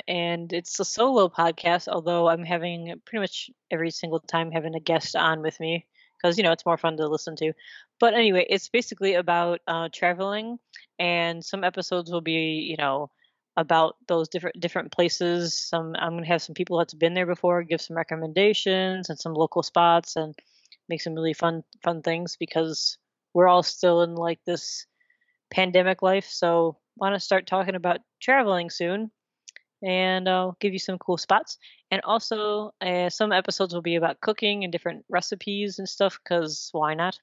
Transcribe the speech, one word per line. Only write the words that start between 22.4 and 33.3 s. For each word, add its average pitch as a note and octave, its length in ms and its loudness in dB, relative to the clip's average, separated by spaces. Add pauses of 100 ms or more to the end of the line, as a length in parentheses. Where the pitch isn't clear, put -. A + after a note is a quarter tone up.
we're F3 140 8
all F3+ 160 8
still F3 380 2
in, E3+ 120 0
like, E3+ 300 -4
this - 420 -6 (640)
pandemic F#3 520 2
life. F#3+ 240 2
So E3+ 540 2 (180)
wanna G3 240 -2
start F#3 260 0
talking F#3+ 280 -2
about F3 260 0 (180)
traveling G3+ 500 2
soon, G3 400 -4 (720)
and F#3 460 0
I'll F#3 320 0
give G3 140 -2
you F#3+ 60 -6
some F#3 180 -6
cool F3+ 200 -2
spots. - 400 0 (340)
And F#3+ 120 0
also, G#3+ 800 -2
uh, F3+ 280 0
some G#3+ 220 0